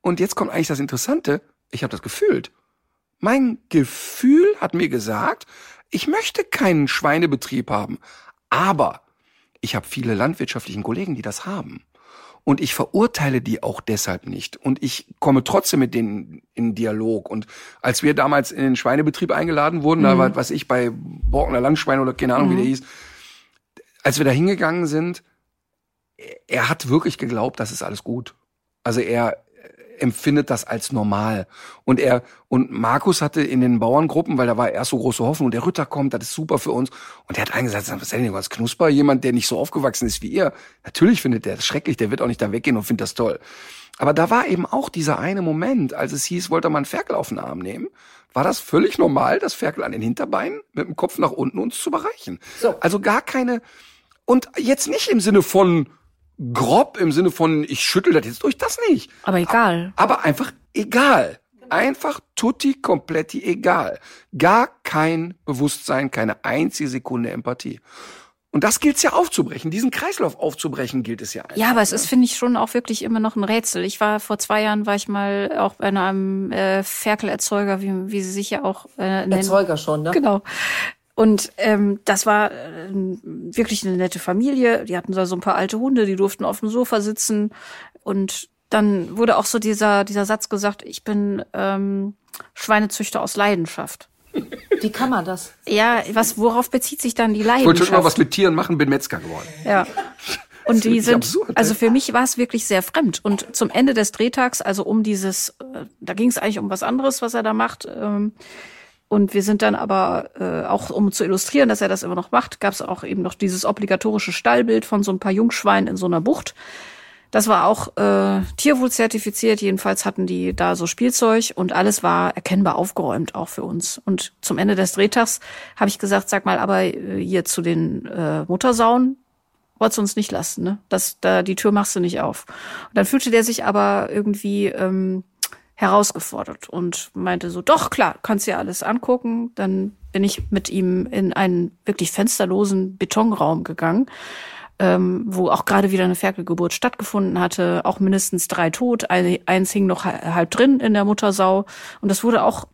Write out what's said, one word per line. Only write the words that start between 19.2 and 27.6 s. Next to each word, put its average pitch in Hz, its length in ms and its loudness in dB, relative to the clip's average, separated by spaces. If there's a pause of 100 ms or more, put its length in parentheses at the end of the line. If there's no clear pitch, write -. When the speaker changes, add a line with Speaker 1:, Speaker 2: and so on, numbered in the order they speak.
Speaker 1:
eingeladen 156 520 0
wurden, 160 200 4
da 139 120 6
Speaker 2:
Mhm. - 40 4
Speaker 1:
war, - 180 2
was 131 140 -4
ich, 143 160 -6
bei 123 240 2
Borkener 117 680 -2
Landschwein 139 400 2
oder 131 140 -2
keine 127 200 0
Ahnung, 147 160 4
wie - 60 4
der 196 80 2
Speaker 2:
Mhm. - 40 2
Speaker 1:
hieß, 131 140 -2 (1200)
als - 140 2
wir 151 80 2
da 135 60 4
hingegangen 170 560 2
sind, 160 360 -4 (1200)
er 123 220 -2
hat 143 200 -4
wirklich 151 300 0
geglaubt, 117 420 -4